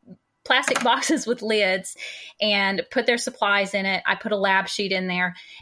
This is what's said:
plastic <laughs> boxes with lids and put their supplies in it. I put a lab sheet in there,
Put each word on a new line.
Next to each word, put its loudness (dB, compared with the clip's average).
plastic 2
<laughs> -2
boxes 2
with -2
lids 0
and 0
put 0
their 4
supplies 0
in 0
it. -2
I 2
put -4
a 0
lab 2
sheet -4
in -2
there, -2